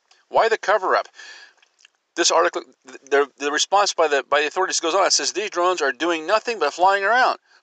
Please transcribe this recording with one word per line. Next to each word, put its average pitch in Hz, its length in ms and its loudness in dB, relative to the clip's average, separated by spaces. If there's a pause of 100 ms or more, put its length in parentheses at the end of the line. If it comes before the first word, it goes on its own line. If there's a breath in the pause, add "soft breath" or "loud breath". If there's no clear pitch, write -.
(280 soft breath)
Why 170 200 2
the 220 80 2
cover-up? 180 520 0 (1080 loud breath)
This 170 160 0
article, 170 300 0 (220)
the, 135 540 -2
the 143 140 -4
response 190 420 0
by 160 140 2
the, 139 200 0
by 147 120 2
the 151 80 0
authorities 185 320 -4
goes 165 160 -2
on. 185 100 2
It 151 60 0
says, 139 200 -2
"These 196 180 -6
drones 175 300 0
are 139 120 0
doing 160 340 -4
nothing 214 320 -2
but 143 160 -2
flying 196 300 2
around. 214 340 2 (240 soft breath)